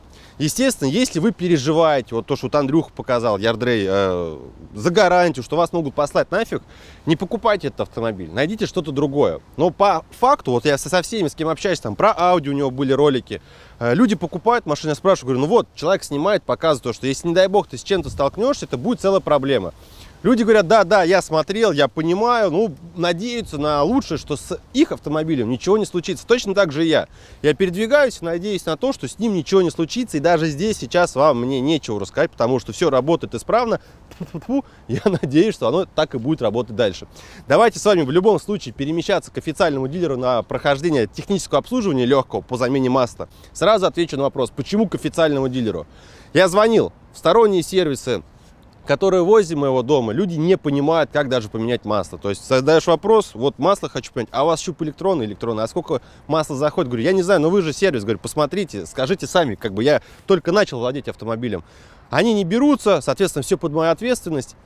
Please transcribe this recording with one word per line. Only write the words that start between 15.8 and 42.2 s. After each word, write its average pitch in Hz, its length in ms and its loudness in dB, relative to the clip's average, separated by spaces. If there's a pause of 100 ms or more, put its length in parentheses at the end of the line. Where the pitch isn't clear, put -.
снимает, 165 400 -2
показывает 139 400 -2
то, 120 100 -4
что - 140 -8
если, 139 220 -4
не 170 60 -2
дай 185 120 4
бог, 190 220 0
ты 123 100 -12
с - 40 -16
чем-то 170 280 -2
столкнешься, 175 560 -2
это 135 100 -6
будет 180 240 -4
целая 196 200 2
проблема. 131 520 0 (520)
Люди 233 180 4
говорят, 214 240 4
да, 208 180 6
да, 190 180 4
я 175 180 4
смотрел, 190 500 0
я 143 160 2
понимаю, 196 640 0
ну, 180 240 -2 (220)
надеются 175 640 -4
на 147 240 0
лучшее, 196 340 0
что 143 200 -6
с - 220 -10 (140)
их 285 180 2
автомобилем 151 600 -2
ничего 175 260 2
не 208 80 0
случится. 175 420 -6
Точно 220 280 0
так 185 180 2
же 160 140 0
и - 20 0
я. 131 200 2 (340)
Я 147 100 4
передвигаюсь, 220 680 0
надеюсь 175 420 -4
на 160 140 -4
то, 262 160 -2
что - 120 -10
с - 120 -14
ним 214 160 0
ничего 185 260 2
не 170 100 2
случится, 180 460 -4
и 143 40 -2
даже 165 260 2
здесь 160 320 -2
сейчас 175 360 0
вам 135 280 2
мне 131 180 -2
нечего 131 400 -2
рассказать, 135 300 -2
потому 120 280 0
что 113 140 -8
все 170 160 -2
работает 143 460 0
исправно. 214 480 -2 (360)
Тьфу-тьфу-тьфу. 226 460 -6 (240)
Я 120 160 -4
<laughs> 185 180 2
надеюсь, 160 320 2
что 117 140 -2
оно 170 160 2
так - 300 -2
и 131 40 -6
будет 143 220 -4
работать 113 340 -2
дальше. 98 320 -2 (400)
Давайте 202 320 4
с - 60 -8
вами 202 160 4
в 131 100 0
любом 185 300 2
случае 175 320 -8
перемещаться 160 580 -4
к - 60 -20
официальному 139 520 -2
дилеру 156 280 -4
на 123 260 0
прохождение 139 640 0
технического 165 520 -4
обслуживания 170 480 0
легкого 127 340 0